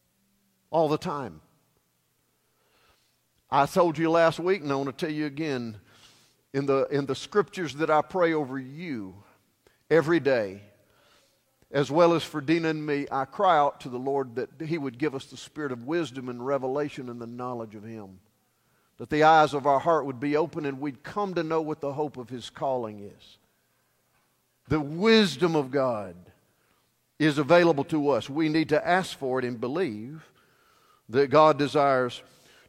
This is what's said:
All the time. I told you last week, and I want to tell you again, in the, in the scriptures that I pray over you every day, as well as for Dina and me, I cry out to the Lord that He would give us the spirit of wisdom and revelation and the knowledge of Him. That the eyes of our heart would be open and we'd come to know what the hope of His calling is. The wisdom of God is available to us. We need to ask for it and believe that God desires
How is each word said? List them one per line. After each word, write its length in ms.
All 200
the 80
time. 440
I 160
told 320
you 120
last 300
week, 220
and 100
I 40
want 140
to 160
tell 80
you 120
again, 540
in 120
the, 260
in 140
the 100
scriptures 600
that 140
I 120
pray 320
over 260
you 640
every 300
day, 420
as 180
well 240
as 100
for 180
Dina 260
and 180
me, 240
I 140
cry 340
out 240
to 80
the 80
Lord 380
that 140
He 180
would 200
give 180
us 120
the 100
spirit 340
of 140
wisdom 420
and 180
revelation 600
and 140
the 60
knowledge 480
of 80
Him. 360
That 120
the 140
eyes 300
of 120
our 140
heart 260
would 140
be 160
open 300
and 160
we'd 200
come 340
to 80
know 180
what 180
the 140
hope 240
of 120
His 200
calling 500
is. 380
The 140
wisdom 760
of 160
God 440
is 180
available 480
to 240
us. 200
We 180
need 220
to 180
ask 300
for 220
it 60
and 140
believe 720
that 200
God 280
desires 640